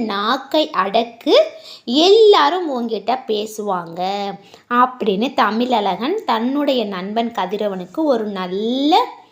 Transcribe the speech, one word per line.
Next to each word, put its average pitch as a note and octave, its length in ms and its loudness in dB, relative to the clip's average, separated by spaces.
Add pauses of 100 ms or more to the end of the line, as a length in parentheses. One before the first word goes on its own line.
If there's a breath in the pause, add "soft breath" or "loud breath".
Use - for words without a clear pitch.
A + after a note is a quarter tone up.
நாக்கை A3 680 -2
அடக்கு, A3 640 0 (680 loud breath)
எல்லாரும் F#4 720 6
உன்கிட்ட A#3 420 -4 (140)
பேசுவாங்க G3+ 760 -6 (680 loud breath)
அப்படின்னு A#3+ 640 2
தமிழழகன் A3+ 920 0
தன்னுடைய C4 600 -2
நண்பன் G#3 480 -6
கதிரவனுக்கு G3 720 -6
ஒரு A#3+ 220 0
நல்ல G#3+ 680 -2 (400 soft breath)